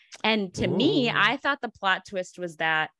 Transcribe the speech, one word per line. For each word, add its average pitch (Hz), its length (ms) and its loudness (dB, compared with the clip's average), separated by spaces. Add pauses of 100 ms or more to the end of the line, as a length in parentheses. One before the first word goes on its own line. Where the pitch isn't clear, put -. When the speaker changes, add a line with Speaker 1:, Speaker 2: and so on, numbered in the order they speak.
(240)
Speaker 1:
And 214 320 0
to 208 120 0
me, 247 420 2
Speaker 2:
Ooh. - 60 -2
Speaker 1:
I 220 220 2
thought 285 240 -2
the 240 80 -8
plot 190 380 -2
twist 185 300 -8
was 170 200 -8
that 160 420 0